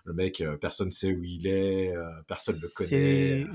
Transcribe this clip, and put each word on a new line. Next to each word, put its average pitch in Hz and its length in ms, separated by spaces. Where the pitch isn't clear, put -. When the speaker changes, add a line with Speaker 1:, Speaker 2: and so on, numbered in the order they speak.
Speaker 1:
le 87 80
mec, 90 280
euh, 76 160
personne 92 360
sait 95 200
où 87 120
il 87 240
est, 95 480
euh, 85 80
personne - 340
le 85 60
connaît. 92 200
Speaker 2:
C'est, 139 640